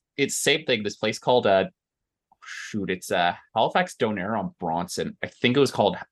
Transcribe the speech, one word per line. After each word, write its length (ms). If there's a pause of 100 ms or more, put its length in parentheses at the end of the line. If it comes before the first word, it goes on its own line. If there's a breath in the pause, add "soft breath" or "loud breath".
(160)
it's 200
same 280
thing, 180
this 140
place 220
called, 280
uh, 200 (800)
shoot, 460
it's, 220
uh, 240 (180)
Halifax 400
Donaire 440
on 200
Bronson. 640
I 60
think 280
it 40
was 100
called 260 (160)